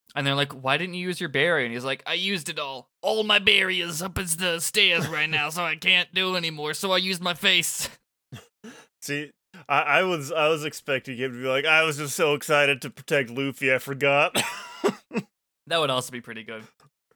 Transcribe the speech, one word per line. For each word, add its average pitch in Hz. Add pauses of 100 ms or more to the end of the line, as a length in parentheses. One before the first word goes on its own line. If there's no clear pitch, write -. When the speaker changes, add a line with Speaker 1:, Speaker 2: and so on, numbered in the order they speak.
(160)
Speaker 1:
And 139
they're 139
like, 143
"Why 131
didn't 175
you 180
use 180
your 170
barrier?" 147
And 117
he's 120
like, 131
"I 160
used 180
it 156
all. 135 (100)
All 220
my 208
barriers 185
up 185
as 175
the 175
stairs 180
right 156
now, 156
so 175
I 156
can't 180
do 185
anymore, 156
so 196
I 185
used 185
my 180
face." 180 (440)
<laughs> 127 (600)
Speaker 2:
See, 143 (380)
I, 143
I 147
was, 165
I 156
was 156
expecting 135
him 127
to 120
be 131
like, 135
"I 160
was 151
just 147
so 151
excited 143
to 131
protect 139
Luffy, 135
I 127
forgot." 139 (420)
<laughs> - (720)
Speaker 1:
That 165
would 147
also 127
be 123
pretty 113
good. 110 (520)